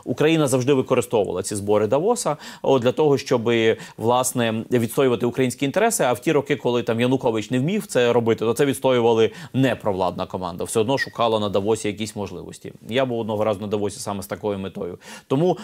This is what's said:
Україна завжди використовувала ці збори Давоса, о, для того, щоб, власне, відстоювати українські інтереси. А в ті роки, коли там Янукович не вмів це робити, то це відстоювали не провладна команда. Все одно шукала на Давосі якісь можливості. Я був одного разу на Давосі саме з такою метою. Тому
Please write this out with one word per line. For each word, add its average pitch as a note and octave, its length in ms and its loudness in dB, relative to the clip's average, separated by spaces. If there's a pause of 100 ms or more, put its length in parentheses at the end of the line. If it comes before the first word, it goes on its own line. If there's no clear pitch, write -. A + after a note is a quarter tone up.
Україна D3+ 420 2
завжди B2+ 260 2
використовувала A2+ 720 0
ці - 140 -6
збори G#2 300 2
Давоса, D#3 500 0 (260)
о, C3+ 160 4
для A#2+ 140 2
того, D3 260 4
щоб, A#2+ 340 0 (440)
власне, A#2 720 0
відстоювати A#2+ 560 2
українські B2+ 380 -2
інтереси. F#3 400 0
А B2+ 80 2
в A#2 60 -2
ті E3 140 0
роки, C#3+ 240 0
коли A#2+ 260 0
там A2+ 180 -2
Янукович B2 500 0
не B2+ 80 0
вмів F3+ 280 -2
це A#2+ 260 2
робити, A#2 320 2
то A2+ 80 2
це C#3+ 140 2
відстоювали A#2 640 4 (240)
не B2+ 200 2
провладна F#2 520 -2
команда. F2+ 380 -8
Все A2+ 160 -2
одно B2 180 0
шукала A2 420 0
на G#2 80 -2
Давосі G#2 400 0
якісь G#2 280 -8
можливості. F2 560 -12 (160)
Я C3 160 0
був A#2+ 160 -4
одного G#2+ 240 -2
разу G#2 160 -2
на G#2+ 60 -8
Давосі G2+ 340 -4
саме G2+ 220 -6
з - 40 -12
такою G2+ 320 -6
метою. F#2+ 400 -10 (280)
Тому D#3+ 380 0